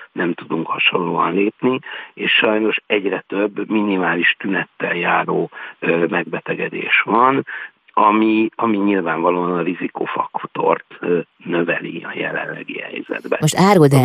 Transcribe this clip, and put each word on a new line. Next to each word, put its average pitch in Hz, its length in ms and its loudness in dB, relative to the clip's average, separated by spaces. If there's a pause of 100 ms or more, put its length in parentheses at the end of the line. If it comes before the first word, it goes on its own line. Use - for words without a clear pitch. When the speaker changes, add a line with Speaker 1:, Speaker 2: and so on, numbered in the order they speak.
(120)
Speaker 1:
nem 87 220 -2
tudunk 82 340 -6
hasonlóan 85 680 0
lépni, 110 460 0 (340)
és - 180 -4
sajnos 107 460 2 (100)
egyre 95 400 0
több 101 420 -2
minimális 92 680 0
tünettel 90 560 -4
járó, 87 540 0 (300)
ö, 85 300 2
megbetegedés 85 960 -4
van, 127 400 2 (480)
ami, 110 640 4
ami 110 220 0
nyilvánvalóan 87 800 0
a 85 40 -2
rizikófaktort, - 1200 -4 (140)
ö, 87 200 0 (240)
növeli 85 640 -4
a - 80 -10
jelenlegi 78 640 -8
helyzetben. - 600 -8
Speaker 2:
Most 156 160 2
áruld 175 360 8
el, 135 120 8